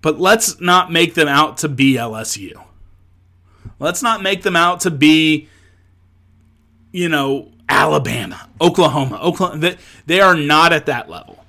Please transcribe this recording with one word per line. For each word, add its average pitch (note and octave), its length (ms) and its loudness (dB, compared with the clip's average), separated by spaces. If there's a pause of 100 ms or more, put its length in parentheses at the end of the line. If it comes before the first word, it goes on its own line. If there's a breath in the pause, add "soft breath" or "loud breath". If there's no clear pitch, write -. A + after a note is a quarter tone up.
But D3+ 180 -2
let's G#3 420 0
not F3+ 300 2
make E3+ 220 0
them D#3 140 2
out C#3+ 300 0
to D#3+ 100 -4
be C3+ 300 2
L A#2 180 -8
S A2 220 -10
U. F#2+ 240 -18 (1160 soft breath)
Let's E3+ 220 -6
not A3+ 200 -2
make F#3+ 220 -4
them F3+ 120 -2
out F3 260 0
to F3+ 100 -2
be, D#3 580 2 (1400 soft breath)
you F3 160 -2
know, C#3 420 -2 (160)
Alabama, B2 800 -2 (140)
Oklahoma. D3 560 0
Oklahoma. F3 400 -4
They, E3+ 200 -4 (280 soft breath)
they F3+ 160 2
are F#3 140 6
not D#3 360 2
at D#3 140 -2
that A#2+ 240 -6
level. E2+ 240 -18 (160)